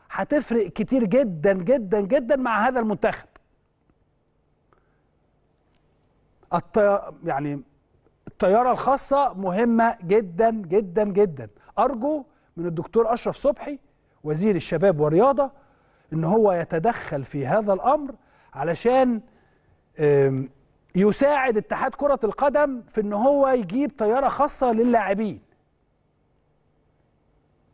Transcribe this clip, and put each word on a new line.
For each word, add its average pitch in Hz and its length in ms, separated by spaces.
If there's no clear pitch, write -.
هتفرق 196 560
كتير 233 360
جدًا، 196 500
جدًا، 202 480
جدًا 240 340
مع 240 320
هذا 254 120
المنتخب. 214 480
الطي-، 202 600
يعني 143 360
الطيارة 220 440
الخاصة 269 640
مهمة 226 680
جدًا، 196 460
جدًا، 208 540
جدًا. 180 460
أرجو 262 460
من 165 80
الدكتور 220 480
أشرف 214 220
صبحي - 440
وزير 165 320
الشباب 165 440
والرياضة 226 520
إن 160 100
هو 202 280
يتدخل 170 720
في 135 240
هذا 202 260
الأمر 262 420
علشان، 226 680
آم، 139 500
يساعد 262 600
اتحاد - 380
كرة 277 280
القدم 269 580
في - 200
إن 208 120
هو 269 340
يجيب 254 500
طيارة 233 320
خاصة 269 420
للاعبين. 220 720